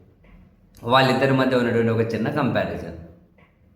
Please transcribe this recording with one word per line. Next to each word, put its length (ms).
వాళ్ళిద్దరి 500
మధ్య 240
ఉన్నటువంటి 340
ఒక 220
చిన్న 160
కంపారిజన్. 680